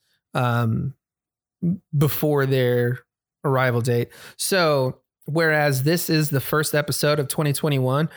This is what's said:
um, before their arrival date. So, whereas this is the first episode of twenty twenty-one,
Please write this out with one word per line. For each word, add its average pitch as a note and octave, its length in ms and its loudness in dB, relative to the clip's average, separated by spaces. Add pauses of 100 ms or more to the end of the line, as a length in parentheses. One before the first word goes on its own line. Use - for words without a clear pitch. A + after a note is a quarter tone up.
(320)
um, A#2+ 640 0 (1040)
before C#3+ 480 0
their B2 540 0 (440)
arrival B2+ 380 2
date. A#2+ 260 0 (300)
So, D3 600 0 (260)
whereas D3+ 560 2
this E3+ 260 0
is D#3 220 0
the C#3 100 0
first D3+ 340 -2
episode D3 460 0
of C3 80 -4
twenty D3 240 -2
twenty-one, C#3 640 0